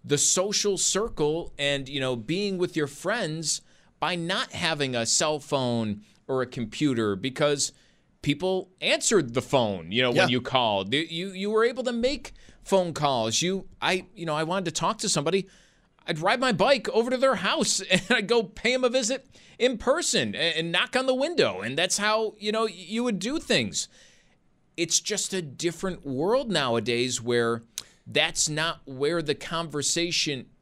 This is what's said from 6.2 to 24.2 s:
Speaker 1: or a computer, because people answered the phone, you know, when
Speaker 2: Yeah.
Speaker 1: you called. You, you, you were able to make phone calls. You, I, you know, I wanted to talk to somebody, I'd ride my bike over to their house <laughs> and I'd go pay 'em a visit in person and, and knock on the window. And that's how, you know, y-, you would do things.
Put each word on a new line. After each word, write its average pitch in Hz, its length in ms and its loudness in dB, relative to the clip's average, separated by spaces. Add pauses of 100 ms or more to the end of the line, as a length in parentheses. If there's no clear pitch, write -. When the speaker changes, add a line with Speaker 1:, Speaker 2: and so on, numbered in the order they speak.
Speaker 1:
or 131 140 2
a 123 40 0
computer, 113 720 0
because 139 560 0 (500)
people 185 480 0 (100)
answered 185 540 2
the 123 80 2
phone, 98 500 0
you 120 100 2
know, 127 80 4
when 143 60 2
Speaker 2:
Yeah. 180 120 6
Speaker 1:
you 123 120 2
called. 110 520 0
You, 143 160 0
you, 165 220 -8
you 190 200 -4
were 220 140 2
able 254 200 -2
to 247 80 -2
make 254 400 -2 (300)
phone 170 300 2
calls. 127 480 0
You, 185 260 -2 (140)
I, 180 340 0
you 165 120 -8
know, 151 80 -2
I 156 80 0
wanted 180 240 -2
to 165 60 -2
talk 190 260 -2
to 214 100 -4
somebody, 170 380 0 (600)
I'd 160 120 -4
ride 208 220 2
my 254 120 2
bike 254 380 4
over 226 200 2
to 262 60 2
their 254 200 4
house 214 440 0
<laughs> 175 100 -6
and 190 200 4
I'd 226 180 2
go 233 140 4
pay 226 320 -2
'em 254 100 0
a 247 40 4
visit 254 380 -2 (320)
in 233 200 2
person 202 560 0
and, 151 220 0
and 165 160 -2
knock 202 240 0
on 262 100 2
the 262 80 4
window. 254 460 2
And 123 180 -4
that's 185 200 0
how, 214 400 0
you 208 140 -2
know, 220 120 2
y-, 214 100 -2
you 190 300 -4
would 226 160 0
do 254 180 -4
things. 123 500 0 (880)